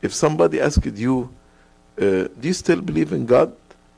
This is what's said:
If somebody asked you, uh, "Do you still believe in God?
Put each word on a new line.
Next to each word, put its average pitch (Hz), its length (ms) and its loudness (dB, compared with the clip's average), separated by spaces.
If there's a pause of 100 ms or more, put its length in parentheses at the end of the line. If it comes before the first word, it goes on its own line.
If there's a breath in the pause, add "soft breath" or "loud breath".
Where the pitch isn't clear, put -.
If - 140 -6
somebody 156 460 2
asked 135 360 0
you, 123 320 -2 (720 soft breath)
uh, 95 300 0 (120)
"Do 120 80 -16
you 180 60 0
still 175 260 0
believe 160 320 -2
in 131 140 -4
God? 123 260 4 (460)